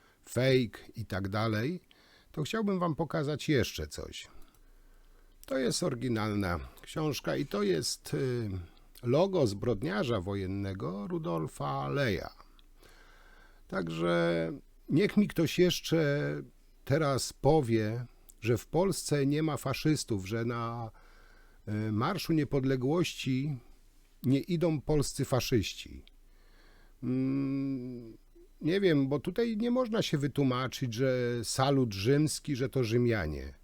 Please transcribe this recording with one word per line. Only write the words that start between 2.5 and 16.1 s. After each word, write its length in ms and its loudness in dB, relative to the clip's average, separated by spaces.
wam 160 0
pokazać 540 -2
jeszcze 380 2
coś. 400 -12
To 120 -4
jest 260 0
oryginalna 760 -2
książka 540 -4
i 100 -2
to 180 -2
jest, 500 -2
y, 360 -2
logo 440 2
zbrodniarza 760 -2
wojennego 840 -4
Rudolfa 840 -4
Leja. 400 0
Także 840 0
niech 280 4
mi 100 4
ktoś 320 0
jeszcze 400 4